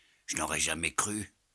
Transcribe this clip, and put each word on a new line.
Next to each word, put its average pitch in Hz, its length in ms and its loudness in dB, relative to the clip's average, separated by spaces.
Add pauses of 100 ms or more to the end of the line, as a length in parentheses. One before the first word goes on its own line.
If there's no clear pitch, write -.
(260)
Je - 120 -4
n'aurais 76 220 0
jamais 80 340 0
cru, 104 400 0 (200)